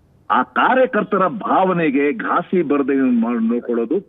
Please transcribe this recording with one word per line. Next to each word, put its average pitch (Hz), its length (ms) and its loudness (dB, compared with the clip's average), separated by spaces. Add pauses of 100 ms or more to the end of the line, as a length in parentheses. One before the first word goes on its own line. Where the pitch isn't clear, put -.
(300)
ಆ 240 120 2
ಕಾರ್ಯಕರ್ತರ 208 840 0
ಭಾವನೆಗೆ 156 840 0
ಘಾಸಿ 170 500 -2
ಬರದೆ 135 600 0
ಮಾಡ್-, 113 260 0
ನೋಡ್ಕೊಳ್ಳೋದು 120 480 -2 (120)